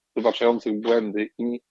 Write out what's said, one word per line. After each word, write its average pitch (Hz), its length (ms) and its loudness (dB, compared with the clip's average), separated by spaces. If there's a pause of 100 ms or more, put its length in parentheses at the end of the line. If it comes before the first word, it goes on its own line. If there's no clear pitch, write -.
(160)
wybaczających 113 640 0
błędy 107 480 0 (100)
i, 120 220 -4 (100)